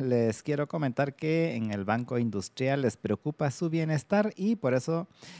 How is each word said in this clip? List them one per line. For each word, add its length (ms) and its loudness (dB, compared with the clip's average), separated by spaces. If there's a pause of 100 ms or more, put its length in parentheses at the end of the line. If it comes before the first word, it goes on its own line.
les 420 2
quiero 240 -2
comentar 480 -2
que 400 0
en 160 -2
el 140 -2
Banco 340 0
Industrial 640 0
les 140 2
preocupa 560 -2
su 180 -4
bienestar 640 0
y 220 0
por 180 2
eso 320 0 (340)